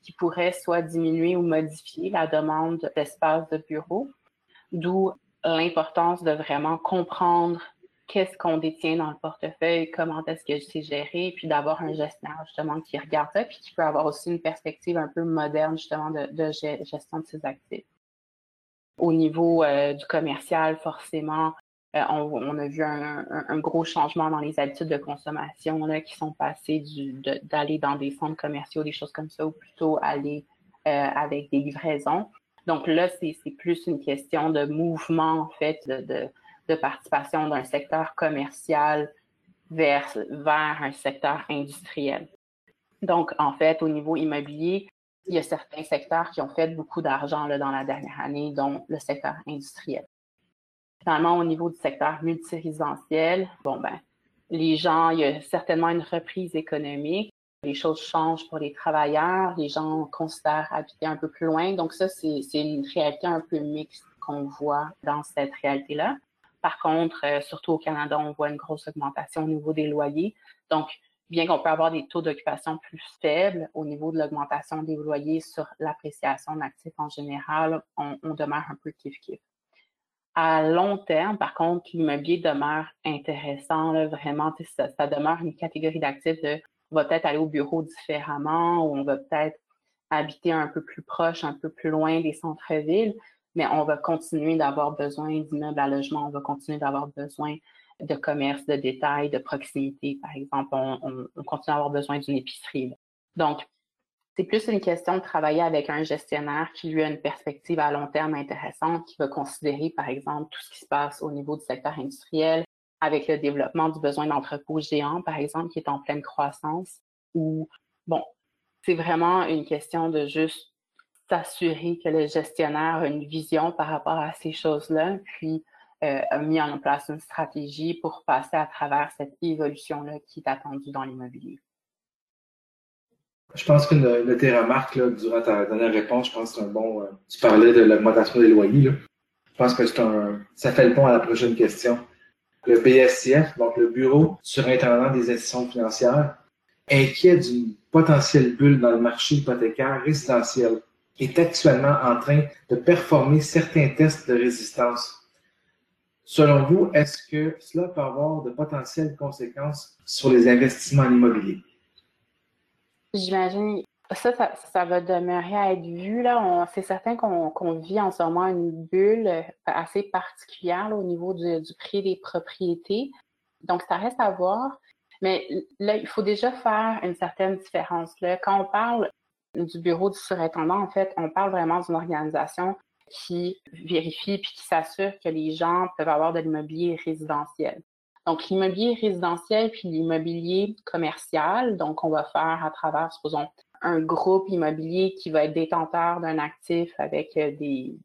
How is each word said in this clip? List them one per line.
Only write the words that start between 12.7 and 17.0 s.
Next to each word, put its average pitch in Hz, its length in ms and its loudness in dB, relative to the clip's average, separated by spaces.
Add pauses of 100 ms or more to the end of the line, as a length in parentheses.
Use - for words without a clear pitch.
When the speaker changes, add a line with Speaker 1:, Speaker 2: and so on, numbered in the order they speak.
Speaker 1:
qui 147 180 -8
regarde 151 320 -2
ça, 240 140 -2
puis - 160 -20
qui - 120 -20
peut - 80 -4
avoir 151 240 2
aussi 151 240 -4
une 170 120 -4
perspective 160 560 -6
un 156 100 -4
peu 170 160 -6
moderne 156 540 0
justement 156 340 -6
de, 143 200 -6
de 156 200 -2
gé-, 151 320 -8
gestion 151 360 -10